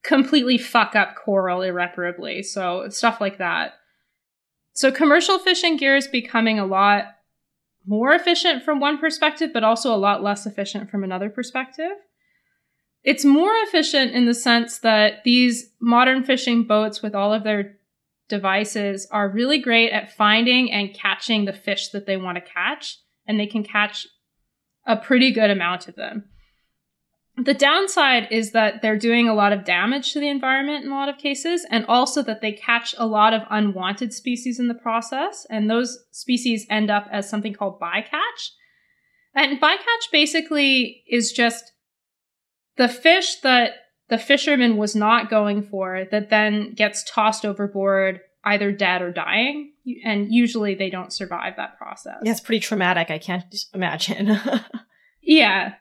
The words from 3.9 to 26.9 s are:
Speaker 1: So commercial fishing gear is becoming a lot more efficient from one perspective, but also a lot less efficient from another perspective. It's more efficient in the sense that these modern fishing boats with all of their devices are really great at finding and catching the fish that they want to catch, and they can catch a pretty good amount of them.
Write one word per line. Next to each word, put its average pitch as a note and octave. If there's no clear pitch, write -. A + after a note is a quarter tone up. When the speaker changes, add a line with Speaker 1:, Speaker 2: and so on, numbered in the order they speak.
Speaker 1:
So C4+
commercial E4
fishing F4+
gear C#4
is C4+
becoming A3+
a G3+
lot G3+
more A3+
efficient F4
from D4+
one C#4+
perspective, D#4
but A3
also A3+
a G#3
lot G3
less G3+
efficient G3+
from G3
another F#3
perspective. C4+
It's C#4+
more D#4+
efficient D4+
in B3
the A#3
sense A#3
that G#3+
these B3
modern B3+
fishing B3+
boats G#3+
with G#3
all G3+
of G#3+
their G3+
devices G3+
are G#3
really B3
great A#3
at G#3
finding A#3
and G3
catching G#3
the G3
fish G3+
that G3+
they G3
want F#3
to F3
catch, G3+
and G#3+
they G#3
can G#3+
catch G#3
a A3+
pretty B3+
good G#3+
amount F3+
of F3+
them. -